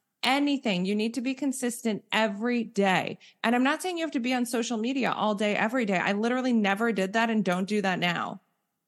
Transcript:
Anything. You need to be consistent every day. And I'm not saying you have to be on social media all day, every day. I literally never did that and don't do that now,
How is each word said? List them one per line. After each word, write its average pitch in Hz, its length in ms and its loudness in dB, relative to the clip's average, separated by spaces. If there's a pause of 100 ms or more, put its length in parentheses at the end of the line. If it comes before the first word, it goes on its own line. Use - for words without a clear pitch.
(240)
Anything. 262 640 0
You 202 100 0
need 220 200 -2
to 269 60 -2
be 262 140 -2
consistent 247 760 -4
every 220 520 0
day. 190 560 0 (240)
And 233 120 2
I'm 247 80 2
not 302 180 0
saying 359 160 -4
you 330 60 -2
have 311 80 -4
to 294 80 -2
be 247 140 0
on 247 120 0
social 240 320 -2
media 233 340 0
all 208 240 0
day, 208 200 0
every 226 300 0
day. 196 120 2
I 175 160 2
literally 247 400 0
never 214 380 2
did 190 220 -2
that 226 160 2
and 220 160 2
don't 185 220 0
do 208 140 0
that 185 180 0
now, 170 420 -2 (460)